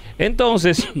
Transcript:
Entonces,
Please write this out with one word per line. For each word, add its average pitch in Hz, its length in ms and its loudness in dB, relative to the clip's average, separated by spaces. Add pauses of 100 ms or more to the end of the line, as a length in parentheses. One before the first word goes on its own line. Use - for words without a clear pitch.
(180)
Entonces, 208 680 2 (120)